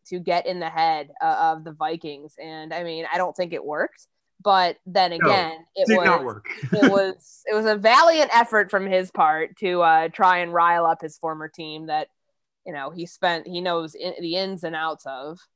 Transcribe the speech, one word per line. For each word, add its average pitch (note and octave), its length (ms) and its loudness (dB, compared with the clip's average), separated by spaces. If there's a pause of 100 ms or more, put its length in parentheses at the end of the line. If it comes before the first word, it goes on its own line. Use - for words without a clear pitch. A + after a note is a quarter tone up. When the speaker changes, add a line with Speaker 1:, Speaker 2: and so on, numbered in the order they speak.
Speaker 1:
to F3+ 120 -8
get F3 260 -2
in F3+ 140 -6
the E3 100 -6
head, D#3+ 500 -2
uh, D#3+ 380 0
of D#3 80 -16
the D#3 80 -16
Vikings. D#3 680 -8
And, D#3+ 320 -14
I F3 100 -6
mean, E3 280 -8
I E3+ 60 -4
don't F3+ 180 -4
think F3 160 -6
it C#3 140 -8
worked. D#3 420 -6 (340)
But F#3 440 2
then F3+ 260 2
Speaker 2:
No, E3 140 -6
Speaker 1:
again, E3 400 0 (100)
it F#3+ 120 0
Speaker 2:
did A3 100 4
Speaker 1:
was, E3+ 80 2
Speaker 2:
not E3+ 180 4
work. A2 220 -10 (140)
<laughs> C3 120 -10
Speaker 1:
it C4 180 4
was, G3 560 -2
it G#3+ 80 -4
was G#3+ 120 0
a G#3+ 100 2
valiant C#4+ 580 6
effort A3+ 380 4
from F#3+ 140 0
his F#3 260 0
part D#3+ 460 0
to, F3+ 240 0
uh, E3 260 4
try F3+ 300 4
and F3 160 -4
rile E3+ 320 4
up D#3+ 160 0
his D#3 160 -12
former D#3 320 -8
team D#3 380 -14
that, D3+ 200 -4 (580)
you F3+ 60 -14
know, C#3+ 180 -10
he E3+ 160 -12
spent, E3+ 420 -2
he F3 120 -8
knows E3+ 360 -4
in, F3+ 260 -8
the E3+ 160 -4
ins F#3+ 260 -6
and E3 140 -6
outs D#3+ 280 -6
of. C#3 340 -12 (160)